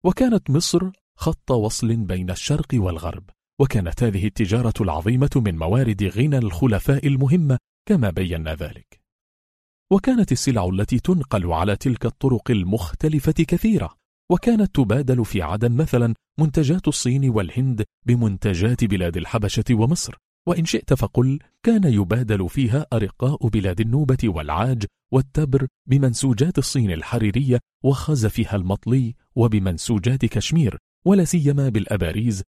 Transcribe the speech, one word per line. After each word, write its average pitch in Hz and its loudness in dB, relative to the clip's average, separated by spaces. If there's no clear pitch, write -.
وكانت 214 2
مصر 175 0
خط - -4
وصل 113 0
بين 92 -4
الشرق 151 -4
والغرب، 87 -4
وكانت 110 0
هذه 101 0
التجارة 110 -2
العظيمة 104 0
من 101 0
موارد 104 0
غنى 127 0
الخلفاء 120 0
المهمة 139 2
كما 131 2
بينا 85 -4
ذلك. - -14
وكانت 202 2
السلع 113 0
التي 104 0
تنقل 110 -2
على 95 0
تلك 123 -2
الطرق 127 -2
المختلفة 120 -2
كثيرة، 175 0
وكانت 214 2
تبادل 123 2
في 98 -2
عدن 104 0
مثلا 123 2
منتجات 156 0
الصين 135 0
والهند 110 -2
بمنتجات 110 0
بلاد 90 -2
الحبشة 104 -4
ومصر، 120 0
وإن 175 0
شئت - 0
فقل 131 0
كان 220 4
يبادل 104 2
فيها 131 0
أرقاء 120 -2
بلاد 98 2
النوبة 131 2
والعاج 98 -2
والتبر 135 2
بمنسوجات 131 2
الصين 120 0
الحريرية 117 0
وخزفها 120 0
المطلي، 113 -2
وبمنسوجات 110 0
كشمير، 117 0
ولا 190 4
سيما 143 2
بالأباريز 98 -2